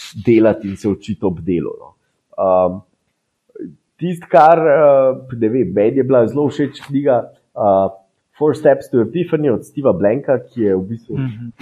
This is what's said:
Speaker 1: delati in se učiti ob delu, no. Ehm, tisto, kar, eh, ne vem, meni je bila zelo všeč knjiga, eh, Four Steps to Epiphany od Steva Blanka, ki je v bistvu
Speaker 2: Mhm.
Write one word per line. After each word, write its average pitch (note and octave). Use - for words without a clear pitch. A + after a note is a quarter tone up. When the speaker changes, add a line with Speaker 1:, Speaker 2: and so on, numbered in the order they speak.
Speaker 1:
delati A2
in G2
se A2
učiti G2
ob F2
delu, E2
no. -
Ehm, F#2
tisto, E3+
kar, E3
eh, C#3
ne A2+
vem, A2
meni G#2+
je C3
bila B2
zelo C#3
všeč -
knjiga, C#3
eh, G2
Four D3
Steps C#3
to C3+
Epiphany D3+
od G#2
Steva C3+
Blanka, A2+
ki -
je G2
v F#2
bistvu A2
Speaker 2:
Mhm. A#2+